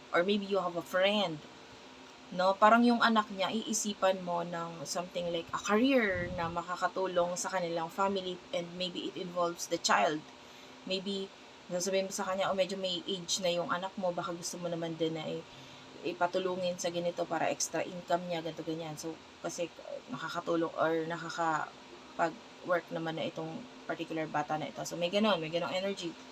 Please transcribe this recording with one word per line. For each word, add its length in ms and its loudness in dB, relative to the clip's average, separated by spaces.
or 80 6
maybe 240 2
you 160 2
have 160 -2
a 80 -4
friend, 560 2
no? 240 4
Parang 240 10
yung 200 6
anak 280 6
niya, 240 -2
iisipan 720 0
mo 160 0
ng 440 -6
something 440 -4
like 240 -4
a 80 -4
career 720 4
na 160 -2
makakatulong 880 0
sa 160 -4
kanilang 360 -2
family, 480 0
and 120 -2
maybe 320 -4
it 80 -10
involves 520 -2
the 80 0
child. 440 4
Maybe, 400 -2
sasabihin 400 0
mo 40 -8
sa 120 -2
kanya, 240 0
"Oh, 80 2
medyo 200 2
may 280 -4
age 360 -2
na 120 2
yung 160 0
anak 280 -2
mo, 160 0
baka 200 -2
gusto 240 -6
mo 120 -6
naman 280 -2
din 160 2
na 160 -6
i-, 160 -6
ipatulungin 720 0
sa 160 -2
ganito 320 -2
para 300 0
extra 320 -2
income 420 -2
niya," 140 -2
ganito, 240 -6
ganyan. 320 -6
So, 160 -6
kasi, 240 -4
uh, 320 -10
nakakatulong 640 -2
or 300 2
nakakapag-work 1800 -2
naman 260 -2
na 140 -2
itong 320 -8
particular 420 -2
bata 300 0
na 100 -4
ito. 160 -8
So, 140 -6
may 160 0
ganon, 260 4
may 140 -4
ganong 180 0
energy. 400 -2